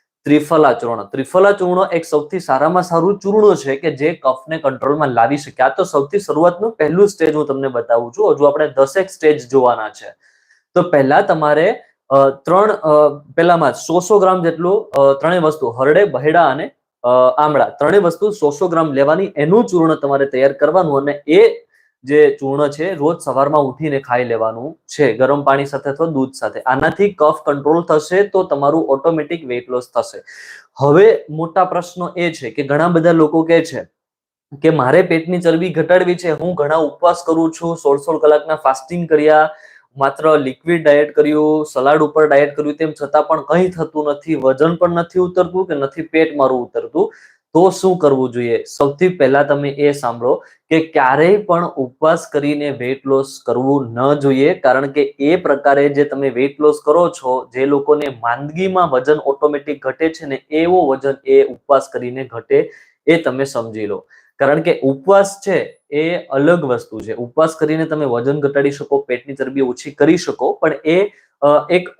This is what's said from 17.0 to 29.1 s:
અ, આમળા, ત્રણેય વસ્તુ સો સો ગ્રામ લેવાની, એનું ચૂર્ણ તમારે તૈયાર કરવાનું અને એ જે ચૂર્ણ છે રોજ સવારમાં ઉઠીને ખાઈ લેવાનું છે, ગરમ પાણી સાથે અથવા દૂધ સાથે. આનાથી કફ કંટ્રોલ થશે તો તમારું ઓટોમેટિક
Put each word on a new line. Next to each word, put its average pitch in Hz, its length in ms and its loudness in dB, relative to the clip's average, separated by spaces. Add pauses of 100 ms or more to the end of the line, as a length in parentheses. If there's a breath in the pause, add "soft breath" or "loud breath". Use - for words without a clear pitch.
અ, 123 60 -2 (300)
આમળા, 147 260 2
ત્રણેય 156 360 0
વસ્તુ 180 300 0
સો 156 200 -2
સો 170 180 -4
ગ્રામ 165 240 -2
લેવાની, 156 440 0
એનું 180 280 2
ચૂર્ણ 160 300 0
તમારે 139 320 -2
તૈયાર 135 260 2
કરવાનું 147 480 0
અને 143 280 -6
એ 202 380 4 (380)
જે 143 360 4
ચૂર્ણ 139 280 -2
છે 156 260 -6
રોજ 165 260 -2
સવારમાં 143 420 0
ઉઠીને 139 380 -4
ખાઈ 123 240 -2
લેવાનું 113 540 -6 (100)
છે, 123 280 0
ગરમ 139 260 0
પાણી 139 220 2
સાથે 139 260 -8
અથવા 151 160 -4
દૂધ 131 260 -4
સાથે. - 280 -10
આનાથી 160 520 0
કફ 156 340 0
કંટ્રોલ 147 360 0
થશે 175 400 0
તો 196 200 0
તમારું 147 440 -2
ઓટોમેટિક 156 600 -4